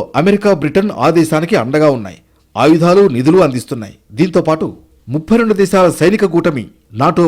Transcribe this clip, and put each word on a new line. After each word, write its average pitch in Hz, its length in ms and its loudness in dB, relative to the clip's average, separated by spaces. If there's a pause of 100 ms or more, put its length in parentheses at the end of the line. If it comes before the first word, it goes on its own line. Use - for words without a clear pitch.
(160)
అమెరికా, 196 380 2
బ్రిటన్ 175 440 -2
ఆ 131 120 0
దేశానికి 165 460 0
అండగా 147 340 0
ఉన్నాయి, 104 280 -6 (380)
ఆయుధాలు, 165 520 2
నిధులు 143 320 2
అందిస్తున్నాయి. 127 560 -4 (160)
దీంతో 165 300 0
పాటు 156 260 -2 (420)
ముప్పై 156 280 -2
రెండు 226 160 0
దేశాల 190 360 2
సైనిక 202 360 0
కూటమి 170 380 -2 (300)
నాటో 160 340 0